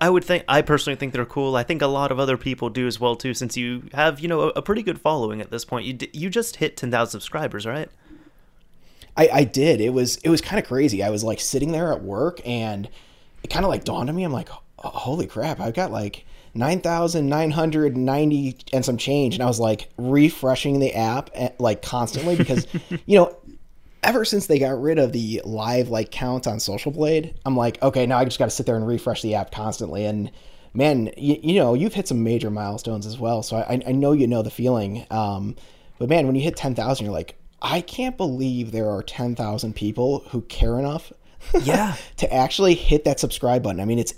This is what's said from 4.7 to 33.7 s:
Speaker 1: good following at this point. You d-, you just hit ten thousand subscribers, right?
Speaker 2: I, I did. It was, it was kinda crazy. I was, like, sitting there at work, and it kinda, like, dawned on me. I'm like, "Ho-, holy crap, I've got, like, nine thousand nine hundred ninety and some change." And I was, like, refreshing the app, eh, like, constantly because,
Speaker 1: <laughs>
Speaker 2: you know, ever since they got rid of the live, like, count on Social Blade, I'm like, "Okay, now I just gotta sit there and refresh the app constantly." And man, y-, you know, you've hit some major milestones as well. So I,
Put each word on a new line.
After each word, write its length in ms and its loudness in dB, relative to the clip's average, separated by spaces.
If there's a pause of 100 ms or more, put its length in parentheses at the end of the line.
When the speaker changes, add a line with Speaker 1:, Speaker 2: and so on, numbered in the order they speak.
Speaker 1:
good 160 -4
following 400 0
at 100 -12
this 140 -8
point. 220 -8
You 80 -6
d-, 180 -10
you 180 -6
just 260 -4
hit 200 -2
ten 120 -6
thousand 320 0
subscribers, 460 -6
right? 240 -6 (1300)
Speaker 2:
I, 160 8
I 100 6
did. 380 4
It 120 2
was, 260 0
it 100 -4
was 120 4
kinda 220 -2
crazy. 400 2
I 80 0
was, 140 -2
like, 160 -2
sitting 320 -2
there 180 0
at 140 -4
work, 420 -2
and 420 -4 (540)
it 80 -10
kinda, 160 0
like, 160 0
dawned 260 -4
on 60 -4
me. 80 -2
I'm 100 -2
like, 180 -6
"Ho-, 100 -16 (280)
holy 380 -4
crap, 320 -6
I've 160 -4
got, 160 -2
like, 340 -6 (300)
nine 260 0
thousand 480 0
nine 220 2
hundred 460 2
ninety 600 2 (160)
and 120 2
some 140 0
change." 360 2
And 80 -2
I 40 2
was, 120 2
like, 300 0 (100)
refreshing 800 4
the 160 2
app, 400 0
eh, 140 -2 (100)
like, 240 2
constantly 540 -2
because, 320 2 (180)
Speaker 1:
<laughs> 200 -10
Speaker 2:
you 120 8
know, 180 6 (640)
ever 200 2
since 260 0
they 100 6
got 240 0
rid 160 2
of 140 4
the 340 -2
live, 420 0
like, 220 -2
count 360 -4
on 140 -4
Social 320 -4
Blade, 420 0 (120)
I'm 100 0
like, 260 0
"Okay, 220 2
now 140 2
I 80 4
just 120 -6
gotta 120 2
sit 160 -4
there 100 2
and 100 -2
refresh 360 -2
the 120 -2
app 160 -2
constantly." 540 -6
And 260 -2 (440)
man, 320 2 (100)
y-, 260 0
you 120 2
know, 180 6
you've 220 2
hit 120 -4
some 160 0
major 280 0
milestones 560 -6
as 120 -10
well. 240 0
So 140 -4
I, 300 -2